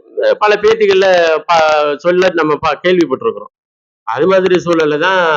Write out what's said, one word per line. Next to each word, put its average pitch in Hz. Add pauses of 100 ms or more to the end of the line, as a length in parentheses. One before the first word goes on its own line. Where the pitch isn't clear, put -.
(220)
அஹ், 214
பல 214
பேட்டிகள்ல 208 (400)
ப-, 156
சொல்ல 180
நம்ம 156
ப-, 151
கேள்விப்பட்டிருக்கிறோம். 127 (540)
அது 127
மாதிரி 185 (100)
சூழல்ல 156
தான் 185 (140)